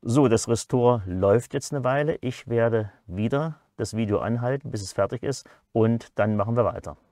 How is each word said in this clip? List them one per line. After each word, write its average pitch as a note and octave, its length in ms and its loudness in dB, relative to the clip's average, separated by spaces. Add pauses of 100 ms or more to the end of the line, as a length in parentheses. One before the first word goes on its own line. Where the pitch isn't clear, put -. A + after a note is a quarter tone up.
So, B2+ 260 4
das A2 200 2
Restore A#2+ 580 2
läuft G2 480 2
jetzt - 180 -6
eine C#3+ 100 -4
Weile. C#3+ 380 -2
Ich - 280 -8
werde A2+ 440 0 (140)
wieder B2+ 540 -2 (160)
das A2 200 -6
Video G#2 220 0
anhalten, A#2+ 520 -2
bis G#2+ 120 -6
es F#2+ 100 -12
fertig G2+ 300 -2
ist, - 260 -6 (240)
und A#2 460 2
dann G#2+ 180 2
machen G#2+ 200 0
wir A#2+ 80 4
weiter. E2+ 340 -6 (120)